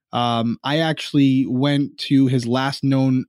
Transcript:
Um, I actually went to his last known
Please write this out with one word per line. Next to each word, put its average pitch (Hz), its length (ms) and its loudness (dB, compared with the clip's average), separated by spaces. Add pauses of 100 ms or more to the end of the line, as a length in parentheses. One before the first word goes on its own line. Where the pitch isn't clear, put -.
(120)
Um, 117 500 -2
I 143 160 -2
actually 139 720 0
went 139 500 -2
to 135 300 2
his 127 180 0
last 131 380 -2
known 131 440 2